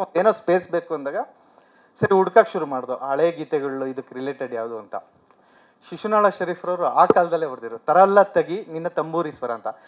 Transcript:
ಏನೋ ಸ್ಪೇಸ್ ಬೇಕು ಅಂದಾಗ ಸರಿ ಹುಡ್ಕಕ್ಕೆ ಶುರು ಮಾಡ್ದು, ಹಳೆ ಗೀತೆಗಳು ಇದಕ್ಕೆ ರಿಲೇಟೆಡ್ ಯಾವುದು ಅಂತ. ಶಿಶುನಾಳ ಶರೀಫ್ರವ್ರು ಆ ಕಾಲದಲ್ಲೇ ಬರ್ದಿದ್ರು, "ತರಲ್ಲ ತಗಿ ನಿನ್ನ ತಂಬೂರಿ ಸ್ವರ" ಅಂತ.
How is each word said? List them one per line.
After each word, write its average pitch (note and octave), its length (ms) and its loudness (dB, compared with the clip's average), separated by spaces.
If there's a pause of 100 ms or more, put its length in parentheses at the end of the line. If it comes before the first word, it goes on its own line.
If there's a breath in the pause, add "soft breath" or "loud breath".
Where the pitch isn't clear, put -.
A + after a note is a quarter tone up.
(160)
ಏನೋ G3 160 4
ಸ್ಪೇಸ್ F3+ 380 0
ಬೇಕು E3 240 -6
ಅಂದಾಗ C#3+ 240 -8 (800 soft breath)
ಸರಿ G3+ 160 2
ಹುಡ್ಕಕ್ಕೆ F#3+ 360 4
ಶುರು E3 140 -4
ಮಾಡ್ದು, B2+ 300 -6
ಹಳೆ C#3 360 0
ಗೀತೆಗಳು C#3 560 -4
ಇದಕ್ಕೆ C3 280 -12
ರಿಲೇಟೆಡ್ C3 380 -8
ಯಾವುದು A#2 240 -8
ಅಂತ. G#2 180 -12 (920 soft breath)
ಶಿಶುನಾಳ G#3 400 0
ಶರೀಫ್ರವ್ರು F3+ 560 -4
ಆ C#3 200 4
ಕಾಲದಲ್ಲೇ E3+ 400 2
ಬರ್ದಿದ್ರು, A#2 320 -10
"ತರಲ್ಲ G3 440 6
ತಗಿ F#3 480 0
ನಿನ್ನ D#3+ 180 -8
ತಂಬೂರಿ D#3+ 440 -4
ಸ್ವರ" A#2+ 200 -8
ಅಂತ. A2+ 160 -8 (200 soft breath)